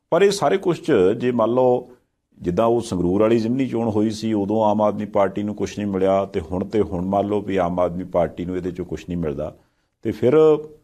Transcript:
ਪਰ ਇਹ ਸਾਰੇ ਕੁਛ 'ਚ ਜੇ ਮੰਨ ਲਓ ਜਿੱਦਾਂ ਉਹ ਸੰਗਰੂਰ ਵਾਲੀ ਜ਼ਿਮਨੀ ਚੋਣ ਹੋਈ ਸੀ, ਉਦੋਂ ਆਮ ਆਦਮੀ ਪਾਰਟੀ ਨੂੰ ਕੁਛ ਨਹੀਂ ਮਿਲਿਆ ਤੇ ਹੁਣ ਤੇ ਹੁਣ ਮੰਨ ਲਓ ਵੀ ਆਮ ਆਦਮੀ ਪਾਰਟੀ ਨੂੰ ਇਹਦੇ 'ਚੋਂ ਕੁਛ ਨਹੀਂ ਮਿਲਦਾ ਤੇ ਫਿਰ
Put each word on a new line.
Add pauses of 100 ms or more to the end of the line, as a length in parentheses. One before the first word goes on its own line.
ਪਰ
ਇਹ
ਸਾਰੇ
ਕੁਛ
'ਚ (260)
ਜੇ
ਮੰਨ
ਲਓ (500)
ਜਿੱਦਾਂ
ਉਹ
ਸੰਗਰੂਰ
ਵਾਲੀ
ਜ਼ਿਮਨੀ
ਚੋਣ
ਹੋਈ
ਸੀ,
ਉਦੋਂ
ਆਮ
ਆਦਮੀ
ਪਾਰਟੀ
ਨੂੰ
ਕੁਛ
ਨਹੀਂ
ਮਿਲਿਆ
ਤੇ
ਹੁਣ
ਤੇ
ਹੁਣ
ਮੰਨ
ਲਓ
ਵੀ
ਆਮ
ਆਦਮੀ
ਪਾਰਟੀ
ਨੂੰ
ਇਹਦੇ
'ਚੋਂ
ਕੁਛ
ਨਹੀਂ
ਮਿਲਦਾ (460)
ਤੇ
ਫਿਰ (260)